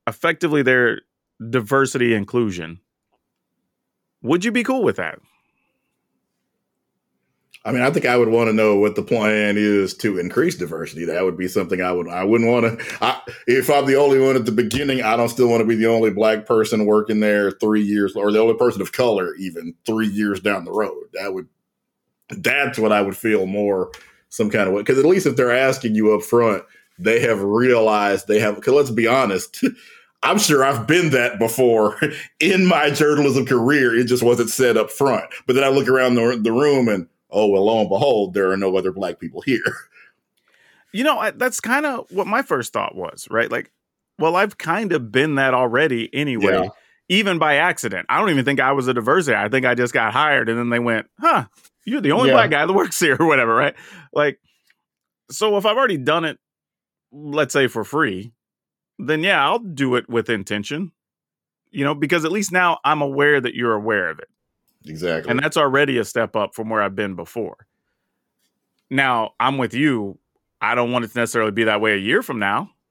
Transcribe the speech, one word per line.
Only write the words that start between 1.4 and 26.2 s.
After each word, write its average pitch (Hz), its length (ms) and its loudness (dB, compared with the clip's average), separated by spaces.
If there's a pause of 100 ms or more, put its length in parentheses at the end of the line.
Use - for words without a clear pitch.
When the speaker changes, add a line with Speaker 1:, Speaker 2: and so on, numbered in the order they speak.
Speaker 1:
diversity 123 640 0
inclusion, 98 680 -4 (1400)
would 165 220 0
you 226 80 -2
be 233 120 0
cool 262 200 -2
with 127 140 0
that? 82 220 -8 (2500)
Speaker 2:
I 110 40 -4
mean, 123 100 0
I 135 80 2
think 156 160 0
I 123 100 2
would 120 120 4
wanna 113 260 2
know 107 220 4
what 101 200 2
the 101 60 -4
plan 107 560 0
is 101 400 0
to 98 220 -4
increase 120 360 -2
diversity. 80 500 -10
That 82 180 -4
would 92 120 -2
be 90 120 -6
something 90 340 -4
I 90 100 -2
would, 90 160 -4
I 87 160 -6
wouldn't 113 260 2
wanna, 117 280 2 (240)
I, 123 180 0 (280)
if 127 240 2
I'm 139 160 2
the 135 80 4
only 139 240 4
one 135 160 4
at 117 100 0
the 120 60 -2
beginning, 127 500 -2
I 110 140 0
don't 117 140 0
still 120 200 2
wanna 113 160 2
be 113 100 0
the 110 120 2
only 113 240 2
black 107 340 0
person 110 400 0
working 107 360 2
there 104 280 2
three 107 320 0
years, 101 340 0
or 104 160 0
the 107 80 4
only 113 140 4
person 113 300 0
of - 80 -10
color 101 460 0
even 85 360 -12 (100)
three 110 240 -2
years 101 320 -2
down 95 260 -4
the 85 60 -12
road. 101 420 -6
That 95 200 -8
would, 92 140 -10 (880)
that's 131 400 -2
what 110 140 2
I 104 100 4
would 98 160 -4
feel 104 300 0
more 98 440 -2 (380)
some 107 220 -2
kind 104 160 0
of 95 80 0
way. 104 80 -2
'Cause 131 160 2
at 139 60 4
least 180 200 4
if 139 100 0
they're 123 200 2
asking 127 400 0
you 107 180 4
up 104 80 0